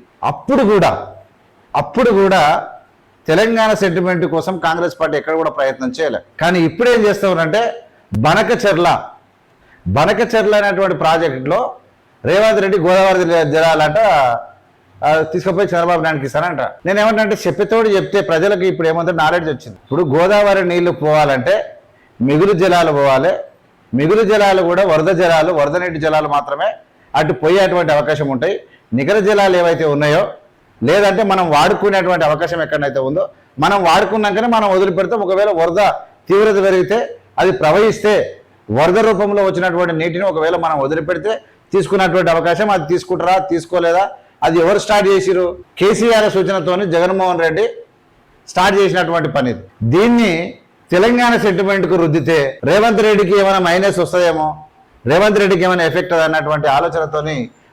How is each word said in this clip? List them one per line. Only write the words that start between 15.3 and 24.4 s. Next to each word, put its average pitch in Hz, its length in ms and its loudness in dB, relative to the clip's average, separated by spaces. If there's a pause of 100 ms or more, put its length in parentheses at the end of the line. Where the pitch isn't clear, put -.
తీసుకుపోయి 180 360 -2
చంద్రబాబు 170 340 0
నాయుడుకి 151 240 -4
ఇస్తానంట. 151 340 -4 (260)
నేను 202 140 0
ఏమంటా 220 220 0
అంటే, 208 140 -2 (100)
చెప్పేతోడు 220 420 0
చెప్తే 196 320 0
ప్రజలకు 180 520 0
ఇప్పుడు 160 160 -2
ఏమంటే 165 240 0
నాలెడ్జ్ 160 360 0
వచ్చింది. 120 360 -10
ఇప్పుడు 156 180 -2
గోదావరి 190 640 2
నీళ్లు 175 260 0
పోవాలంటే 151 640 0 (640)
మిగులు 151 320 2
జలాలు 170 400 2
పోవాలి, 139 400 2 (640)
మిగులు 170 280 2
జలాలు 196 400 2